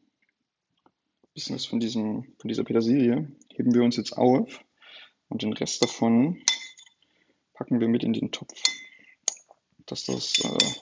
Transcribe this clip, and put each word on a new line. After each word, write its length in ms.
bisschen 220
was 100
von 160
diesem, 580
von 80
dieser 160
Petersilie 680
heben 240
wir 100
uns 140
jetzt 200
auf 460
und 140
den 100
Rest 320
davon 580
packen 280
wir 80
mit 140
in 100
den 180
Topf, 300
dass 200
das, 340
äh, 420